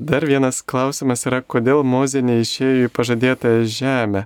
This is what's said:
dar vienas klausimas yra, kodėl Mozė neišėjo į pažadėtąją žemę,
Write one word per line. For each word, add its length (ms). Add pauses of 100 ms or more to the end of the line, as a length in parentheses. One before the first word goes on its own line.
dar 160
vienas 360
klausimas 680
yra, 120
kodėl 440
Mozė 400
neišėjo 600
į 60
pažadėtąją 760
žemę, 560